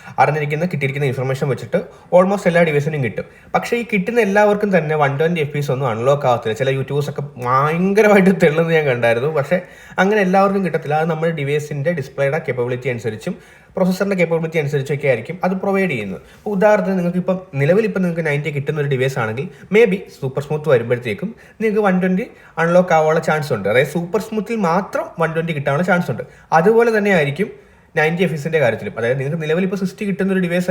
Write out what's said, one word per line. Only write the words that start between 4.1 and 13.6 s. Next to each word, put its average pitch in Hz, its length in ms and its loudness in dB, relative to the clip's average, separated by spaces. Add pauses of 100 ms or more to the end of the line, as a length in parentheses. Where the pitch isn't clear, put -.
എല്ലാവർക്കും 208 500 2
തന്നെ 156 260 0
വൺ 139 180 2
ട്വന്റി 165 240 0
എഫ് 143 80 -8
പി 143 100 -2
എസ് 143 120 -4
ഒന്നും 135 180 -2
അൺലോക്ക് 135 380 2
ആവത്തില്ല. 110 300 0
ചില 131 80 0 (100)
യൂട്യൂബേഴ്സ് 143 340 -4
ഒക്കെ 151 100 -6 (220)
ഭയങ്കരമായിട്ട് 185 880 4 (100)
തെള്ളുന്നത് 165 340 4
ഞാൻ 156 140 2
കണ്ടായിരുന്നു. 117 380 2 (100)
പക്ഷേ 175 200 0 (440)
അങ്ങനെ 208 220 2
എല്ലാവർക്കും 196 420 2
കിട്ടത്തില്ല. 147 340 -2
അത് 165 120 0
നമ്മുടെ 160 260 -2
ഡിവൈസിൻ്റെ 147 640 -2
ഡിസ്പ്ലേയുടെ 139 460 -2
കേപ്പബിലിറ്റി 123 460 -4
അനുസരിച്ചും 117 400 -6 (420)